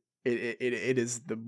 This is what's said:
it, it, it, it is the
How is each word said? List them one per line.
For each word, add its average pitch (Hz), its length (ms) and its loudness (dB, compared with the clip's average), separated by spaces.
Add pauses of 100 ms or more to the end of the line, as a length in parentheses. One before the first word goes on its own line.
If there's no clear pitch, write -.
(240)
it, 123 140 4
it, 117 220 -2
it, 123 120 2
it 120 260 2
is 120 280 0
the 113 100 -4 (120)